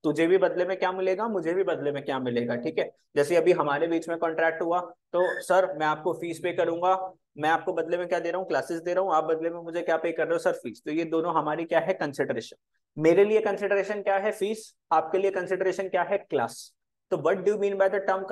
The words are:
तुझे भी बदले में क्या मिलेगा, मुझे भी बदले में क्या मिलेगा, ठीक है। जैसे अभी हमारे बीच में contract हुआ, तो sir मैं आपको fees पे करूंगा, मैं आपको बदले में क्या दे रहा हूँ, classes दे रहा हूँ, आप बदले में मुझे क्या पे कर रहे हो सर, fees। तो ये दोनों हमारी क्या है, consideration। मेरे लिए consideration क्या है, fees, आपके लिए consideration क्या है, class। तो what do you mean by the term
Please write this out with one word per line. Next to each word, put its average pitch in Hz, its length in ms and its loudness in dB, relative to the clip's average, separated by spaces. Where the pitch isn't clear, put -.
तुझे 156 240 2
भी 185 120 6
बदले 175 260 2
में 185 140 -2
क्या 185 140 0
मिलेगा, 190 360 0
मुझे 175 260 -2
भी 190 100 0
बदले 143 280 -2
में 139 120 -6
क्या 135 140 -4
मिलेगा, 120 380 -2
ठीक 160 220 -4
है। 170 120 -2
जैसे 147 200 4
अभी 170 160 6
हमारे 147 340 2
बीच 165 220 -2
में 165 100 -4
contract 165 440 0
हुआ, 175 180 0
तो 180 300 0
sir 185 360 2
मैं 156 80 0
आपको 156 260 0
fees 165 260 -6
पे 175 140 -2
करूंगा, 175 600 0
मैं 151 120 0
आपको 165 220 0
बदले 165 260 -2
में 180 100 -4
क्या 175 100 0
दे 170 120 -2
रहा 180 80 -4
हूँ, 185 100 -6
classes 165 320 -2
दे 175 140 -4
रहा 185 100 2
हूँ, 180 100 2
आप 160 100 4
बदले 160 260 -2
में 170 100 -8
मुझे 165 220 -6
क्या 160 140 0
पे 165 160 -2
कर 165 120 -2
रहे 165 80 -2
हो 170 60 2
सर, 175 140 2
fees। 131 320 -10
तो 151 60 -8
ये 165 140 -2
दोनों 160 300 0
हमारी 156 300 0
क्या 165 160 2
है, 185 140 0
consideration। 143 640 -4
मेरे 170 220 8
लिए 214 160 4
consideration 202 640 -2
क्या 196 140 2
है, 202 160 0
fees, 214 420 -6
आपके 160 260 2
लिए 196 120 2
consideration 185 580 -2
क्या 180 140 0
है, 190 160 0
class। - 560 -4
तो - 60 0
what 160 200 2
do 185 100 -6
you 208 100 4
mean 202 180 0
by 190 140 4
the 196 200 0
term 190 240 0